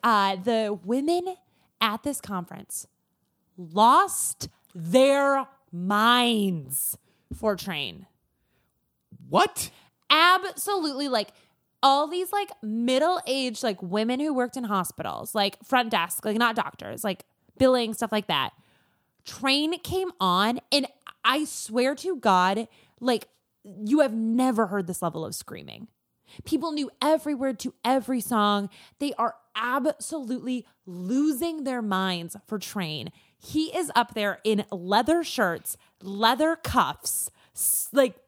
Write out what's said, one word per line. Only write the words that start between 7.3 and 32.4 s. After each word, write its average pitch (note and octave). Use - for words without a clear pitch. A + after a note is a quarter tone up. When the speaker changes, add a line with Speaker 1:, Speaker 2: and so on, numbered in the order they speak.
Speaker 1:
for G#3
Train. C#3+
Speaker 2:
What? G#3+
Speaker 1:
Absolutely, E4+
like, A3
all C#4
these, F4+
like, G4+
middle-aged, B3+
like, G#3+
women A3
who D4+
worked B3
in B3+
hospitals, E3+
like, G3+
front B3
desk, F3
like, G#3+
not A3+
doctors, -
like, -
billing, B3
stuff A3+
like G#3+
that. C#3
Train C#4+
came F#4
on, F#3+
and C4+
I C#4
swear B3+
to F4
God, G3
like, A#3+
you C4
have C4
never A3+
heard F#3+
this F3
level D#3+
of -
screaming. C#2
People D#4
knew D4
every D4+
word C4
to -
every B3+
song. G#3
They C#4+
are A#3
absolutely B3+
losing C4+
their B3+
minds F#3